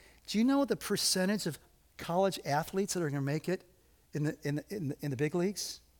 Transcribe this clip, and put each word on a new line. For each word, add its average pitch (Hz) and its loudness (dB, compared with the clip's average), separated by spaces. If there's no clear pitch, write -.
Do 208 0
you 226 6
know 277 4
the 220 0
percentage 190 0
of 160 -4
college 185 2
athletes 160 0
that 175 0
are 151 0
gonna 139 0
make 143 -2
it 185 -2
in 147 -2
the, 151 -2
in 143 -2
the, - -4
in 190 -4
the, 143 -4
in 147 -2
the 127 -2
big 147 0
leagues? 180 -2